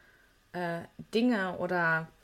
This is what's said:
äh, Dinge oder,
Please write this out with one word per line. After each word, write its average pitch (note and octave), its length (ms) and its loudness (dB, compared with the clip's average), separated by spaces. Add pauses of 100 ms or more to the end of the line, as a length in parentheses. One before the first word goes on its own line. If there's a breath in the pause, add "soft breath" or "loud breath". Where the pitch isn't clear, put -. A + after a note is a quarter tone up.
(520 soft breath)
äh, E3+ 280 -4 (340)
Dinge G#3+ 440 2
oder, E3 500 0 (160)